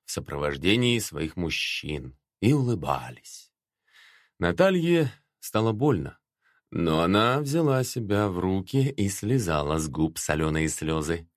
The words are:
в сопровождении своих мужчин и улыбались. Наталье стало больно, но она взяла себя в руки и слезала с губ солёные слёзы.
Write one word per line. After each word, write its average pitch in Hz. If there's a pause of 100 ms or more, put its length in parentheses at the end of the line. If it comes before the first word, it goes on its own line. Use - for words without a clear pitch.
в -
сопровождении 73
своих 78
мужчин 73 (240)
и 117
улыбались. 73 (880)
Наталье 170 (280)
стало 113
больно, 107 (540)
но 80
она 107
взяла 139
себя 104
в 90
руки 95
и 101
слезала 85
с 78
губ 78
солёные 78
слёзы. 80